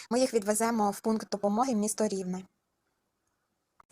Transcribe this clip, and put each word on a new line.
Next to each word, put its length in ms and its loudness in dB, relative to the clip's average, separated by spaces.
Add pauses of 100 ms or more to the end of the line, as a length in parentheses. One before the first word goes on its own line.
Ми 100 2
їх 140 2
відвеземо 580 2
в 80 -6
пункт 300 -2
допомоги 460 0
місто 320 0
Рівне. 360 -4 (1500)